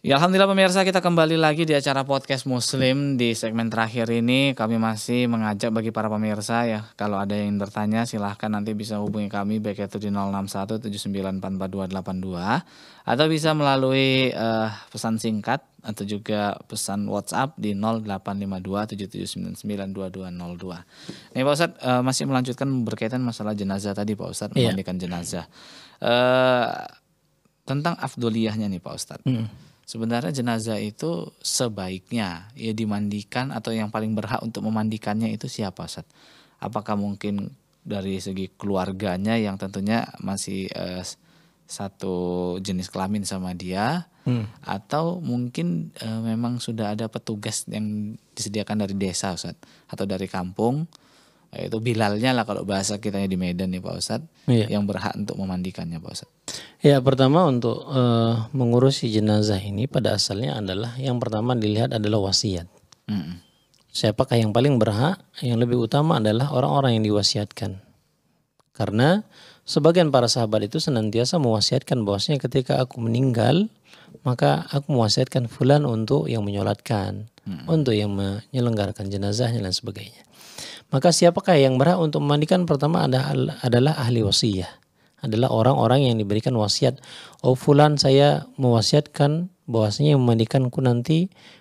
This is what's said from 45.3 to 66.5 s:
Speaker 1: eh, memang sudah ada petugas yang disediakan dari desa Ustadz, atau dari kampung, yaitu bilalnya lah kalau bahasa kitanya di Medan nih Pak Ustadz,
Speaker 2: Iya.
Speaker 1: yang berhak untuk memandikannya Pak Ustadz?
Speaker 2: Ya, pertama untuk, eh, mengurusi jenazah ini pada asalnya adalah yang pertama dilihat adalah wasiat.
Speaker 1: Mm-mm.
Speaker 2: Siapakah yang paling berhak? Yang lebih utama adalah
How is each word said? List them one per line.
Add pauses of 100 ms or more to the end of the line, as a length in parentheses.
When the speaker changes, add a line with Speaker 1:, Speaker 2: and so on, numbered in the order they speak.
Speaker 1:
eh,
memang
sudah
ada
petugas
yang (160)
disediakan
dari
desa
Ustadz, (280)
atau
dari
kampung, (640)
yaitu
bilalnya
lah
kalau
bahasa
kitanya
di
Medan
nih
Pak
Ustadz, (220)
Speaker 2:
Iya.
Speaker 1:
yang
berhak
untuk
memandikannya
Pak
Ustadz? (480)
Speaker 2:
Ya,
pertama
untuk,
eh, (160)
mengurusi
jenazah
ini
pada
asalnya
adalah
yang
pertama
dilihat
adalah
wasiat. (380)
Speaker 1:
Mm-mm. (500)
Speaker 2:
Siapakah
yang
paling
berhak? (180)
Yang
lebih
utama
adalah